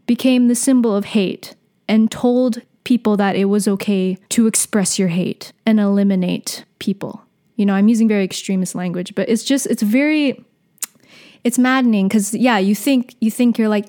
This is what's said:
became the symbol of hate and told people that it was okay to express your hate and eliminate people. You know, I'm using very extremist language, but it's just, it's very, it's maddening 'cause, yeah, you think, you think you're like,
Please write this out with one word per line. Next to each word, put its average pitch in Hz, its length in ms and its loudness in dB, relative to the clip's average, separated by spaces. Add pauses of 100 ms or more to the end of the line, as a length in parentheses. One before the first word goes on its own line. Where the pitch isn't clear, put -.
became 247 400 2
the 240 80 2
symbol 233 400 2
of 202 100 -2
hate - 500 -4 (320)
and 220 220 2
told 247 520 0 (240)
people 220 320 0
that 196 180 0
it 196 100 0
was 202 220 0
okay 190 500 -2 (120)
to 226 180 2
express - 500 -2
your 185 120 0
hate 165 420 -6 (140)
and 220 140 4
eliminate 196 840 0 (160)
people. - 420 -6 (360)
You 202 80 0
know, 202 80 2
I'm 196 160 2
using 226 180 4
very 208 160 2
extremist 185 520 -4
language, 180 400 -6
but 196 120 -2
it's 220 160 0
just, 269 240 -2
it's 233 160 -2
very, 277 640 0 (1000)
it's 233 160 -2
maddening 247 500 2
'cause, 208 240 0
yeah, 233 240 2
you 196 180 2
think, 262 440 -2
you 220 120 0
think 240 260 0
you're 220 120 0
like, 208 200 -2